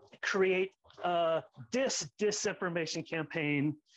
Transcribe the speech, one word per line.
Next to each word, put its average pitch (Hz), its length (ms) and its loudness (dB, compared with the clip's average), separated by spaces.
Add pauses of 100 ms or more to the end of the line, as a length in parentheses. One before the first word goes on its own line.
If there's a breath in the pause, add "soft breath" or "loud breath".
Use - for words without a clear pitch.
(220)
create 185 500 2 (340)
a 165 360 2 (300)
dis-, 240 380 0 (100)
disinformation 180 880 -2
campaign 151 680 0 (240 soft breath)